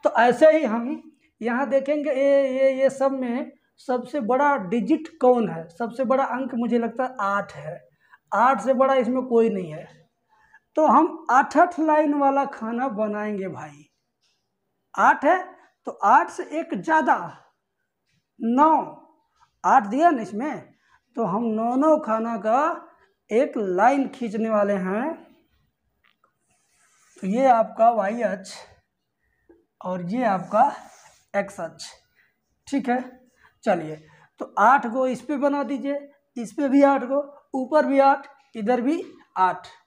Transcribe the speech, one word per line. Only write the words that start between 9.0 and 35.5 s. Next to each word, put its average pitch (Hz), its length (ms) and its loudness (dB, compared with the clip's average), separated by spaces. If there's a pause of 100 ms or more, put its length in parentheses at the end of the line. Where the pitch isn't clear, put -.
कोई 226 260 2
नहीं 180 220 -8
है। 165 140 -14 (880)
तो 302 100 4
हम - 440 4
आठ 262 260 2
आठ 349 240 4
लाइन 302 340 2
वाला 277 380 2
खाना 233 380 -6
बनाएंगे 208 580 -6
भाई। 147 360 -16 (1120)
आठ 254 300 2
है 359 180 2 (440)
तो - 60 -12 (120)
आठ 294 260 4
से 339 140 -12 (160)
एक 320 140 -8
ज़्यादा, 294 420 0 (1200)
नौ, 262 600 2 (640)
आठ 208 220 4
दिया 294 240 2
ना 240 120 -2
इसमें, 202 520 -10 (420)
तो 233 80 -2
हम 208 200 -2
नौ 226 320 -4
नौ 302 220 4
खाना 226 400 -4
का 277 520 -2 (400)
एक 247 260 0
लाइन 220 520 2
खींचने 220 420 -6
वाले 202 220 0
हैं, 202 420 -4 (2000)
तो 196 60 -8
ये 240 200 2
आपका 233 440 4
वाई 226 320 -2
अक्ष 190 320 -6 (1300)
और 185 180 -6
ये 233 220 -4
आपका 196 480 0 (640)
एक्स 196 240 -6
अक्ष, 160 240 -12 (840)
ठीक 262 200 -4
है। 247 320 -4 (440)
चलिए, 156 320 -2 (420)
तो - 200 -14
आठ 247 280 4
गो 254 200 -2
इस 254 140 -4
पे 294 160 -6
बना 285 260 -2